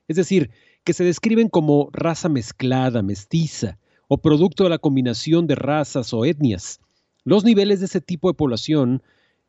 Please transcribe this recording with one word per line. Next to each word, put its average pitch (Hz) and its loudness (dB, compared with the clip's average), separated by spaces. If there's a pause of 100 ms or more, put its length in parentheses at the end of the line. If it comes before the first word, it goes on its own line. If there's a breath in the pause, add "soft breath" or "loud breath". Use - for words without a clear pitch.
es 156 -6
decir, 175 2 (320 soft breath)
que 175 -2
se 180 -4
describen 220 2
como 147 2
raza 165 -2
mezclada, 131 -2
mestiza, 101 -4 (280)
o 139 0
producto 160 2
de 180 2
la 160 0
combinación 143 0
de 147 0
razas 139 -2
o 113 0
etnias. 139 -2 (440)
Los 185 2
niveles 202 2
de 190 -4
ese 180 -4
tipo 175 -4
de 175 0
población 131 0 (480)